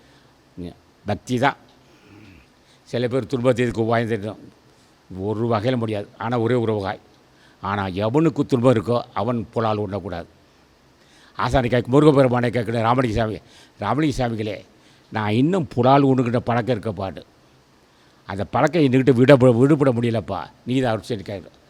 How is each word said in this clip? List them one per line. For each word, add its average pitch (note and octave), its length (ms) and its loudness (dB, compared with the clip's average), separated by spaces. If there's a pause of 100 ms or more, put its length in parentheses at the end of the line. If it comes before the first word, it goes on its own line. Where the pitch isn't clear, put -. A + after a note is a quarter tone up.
(1080)
பக்தி G#2 320 -4
தான். C3+ 200 0 (1300)
சில B2 200 -2
பேர் A#2+ 240 -4
துன்பத்தை B2 320 2
தீர்க்க A2+ 240 -2
உபாயம் A#2 240 0
தேடணும், G#2 280 -6 (760)
ஒரு G#2 300 -4
வகையில A2+ 280 0
முடியாது. G#2+ 320 -4 (100)
ஆனா, A#2 220 -4
ஒரே A#2 220 2
ஒரு A2 120 0
வகை, G2 240 -4 (640)
ஆனா, G2 220 -2 (160)
எவனுக்கு C#3 460 0
துன்பம் B2+ 280 2
இருக்கோ A2+ 240 -2 (160)
அவன் A#2 240 -4 (160)
புலால் G#2+ 300 -2
உண்ணக்கூடாது. F2+ 440 -8 (1080)
ஆசானை B2 300 0
கேட்க, A#2+ 260 0
முருகப்பெருமானை C3 560 4
கேட்கணும், A2+ 380 -2
ராமலிங்க A#2+ 320 0
சாமி, A2 180 -4 (400)
ராமலிங்க B2+ 400 -2
சாமிகளே, A2 380 -4 (560)
நான் G#2+ 300 0
இன்னும் E3 320 0
புலால் C3+ 360 4
உண்ணுகின்ற B2 380 0
பழக்கம் A#2 280 -2
இருக்க G2+ 160 -6
பாடு, F2+ 300 -10 (1080)
அந்த G2 160 -6
பழக்கம் D3+ 380 0
என்கிட்ட C3 360 4
விட, C3 160 8 (260)
விடுபட C#3 320 4
முடியலப்பா, A2+ 480 -4 (260)
நீ A#2+ 140 -2
தான் B2 120 0
அருள் A2 160 -6
செய்யணும் G#2 220 -10
கேட்கணும். F#2+ 280 -14 (120)